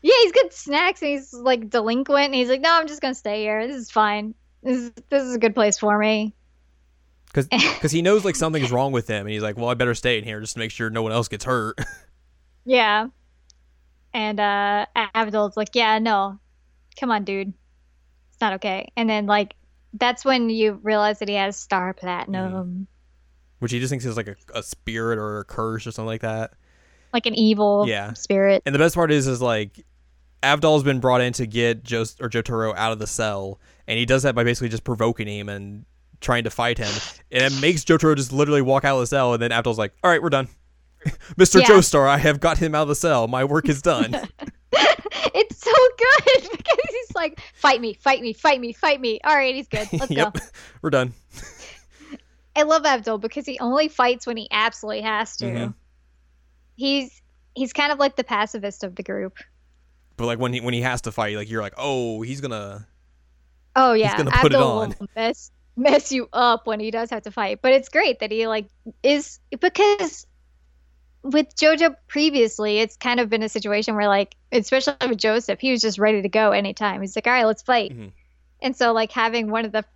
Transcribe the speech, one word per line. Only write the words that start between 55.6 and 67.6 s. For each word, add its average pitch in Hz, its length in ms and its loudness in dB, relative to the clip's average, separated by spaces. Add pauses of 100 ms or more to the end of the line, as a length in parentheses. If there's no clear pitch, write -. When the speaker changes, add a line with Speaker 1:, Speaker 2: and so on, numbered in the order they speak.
Speaker 1:
He's, 269 440 -4 (340)
he's 254 180 -6
kind 294 200 0
of 277 60 -4
like 277 180 2
the 254 80 -2
pacifist 208 600 -6
of 180 100 -12
the 190 80 -12
group. 190 360 -8 (800)
Speaker 2:
But, 117 100 -4
like, 117 120 -4
when 123 140 -2
he, 123 80 -6
when 123 140 -4
he 117 80 -2
has 127 200 -2
to 110 100 -8
fight, 107 240 -4
like, 107 140 -10
you're 110 120 -4
like, 101 140 -10
"Oh, 120 460 -4
he's 135 180 -10
gonna, 104 460 -10 (880)
Speaker 1:
Oh, 254 200 6
Speaker 2:
he's 220 80 4
Speaker 1:
yeah. 208 140 0
Speaker 2:
gonna 240 140 0
put 254 220 4
it 285 40 4
Speaker 1:
Avdol 247 200 4
Speaker 2:
on." 220 240 -4
Speaker 1:
will 202 160 -12
mess, 226 340 -4 (260)
mess 277 360 2
you 254 200 -4
up 240 360 2
when 214 100 -4
he 214 140 -6
does 226 180 -6
have 220 140 -8
to 208 80 -16
fight. 208 280 -4